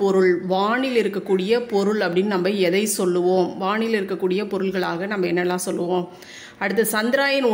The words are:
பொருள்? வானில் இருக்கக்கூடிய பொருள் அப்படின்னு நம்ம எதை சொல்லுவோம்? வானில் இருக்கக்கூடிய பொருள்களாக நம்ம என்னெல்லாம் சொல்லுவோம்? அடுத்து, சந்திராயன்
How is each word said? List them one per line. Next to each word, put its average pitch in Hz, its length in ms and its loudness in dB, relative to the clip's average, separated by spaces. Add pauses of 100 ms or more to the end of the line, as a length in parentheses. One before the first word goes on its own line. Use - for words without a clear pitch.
பொருள்? 190 320 4 (200)
வானில் 240 500 0
இருக்கக்கூடிய 190 500 0 (200)
பொருள் 202 340 2
அப்படின்னு 185 300 0
நம்ம 180 160 0 (160)
எதை 190 140 2 (160)
சொல்லுவோம்? 180 500 2 (140)
வானில் 220 380 0
இருக்கக்கூடிய 190 400 -2 (120)
பொருள்களாக 185 600 -2
நம்ம 185 200 -2
என்னெல்லாம் 180 360 0
சொல்லுவோம்? 180 380 -2 (580)
அடுத்து, 202 200 2 (100)
சந்திராயன் 269 600 2